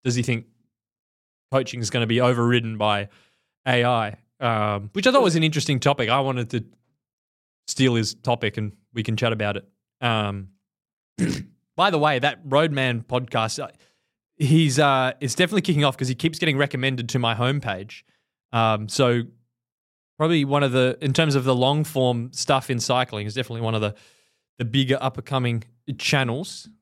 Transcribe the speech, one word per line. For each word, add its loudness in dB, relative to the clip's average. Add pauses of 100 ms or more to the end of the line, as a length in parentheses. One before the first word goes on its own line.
Does 0
he 0
think -2 (1040)
coaching -2
is -4
gonna 0
be 2
overridden 2
by -2 (580)
A 2
I? 0 (240)
Um, -2
which -2
I 4
thought 4
was 2
an 2
interesting 0
topic. 0
I 2
wanted -2
to -4 (1040)
steal 2
his 0
topic -2
and -6 (220)
we -4
can -4
chat 0
about -4
it. -14 (320)
Um, -2 (680)
<clears throat> -6
by 2
the 0
way, 2
that -2
Roadman 2
podcast, -2
uh, -10 (720)
he's, 4
uh, 4
it's -6
definitely 2
kicking 2
off 2
'cause -4
he -2
keeps -4
getting 0
recommended -2
to -2
my 0
homepage. -4 (500)
Um, 2
so 2 (960)
probably 2
one 2
of 2
the, 2
in 0
terms 2
of 2
the 2
long 2
form -2
stuff -2
in -2
cycling, -2
is -8
definitely -6
one -2
of 0
the, -2 (640)
the -4
bigger 0
up -4
and -14
coming -2 (340)
channels. -4 (120)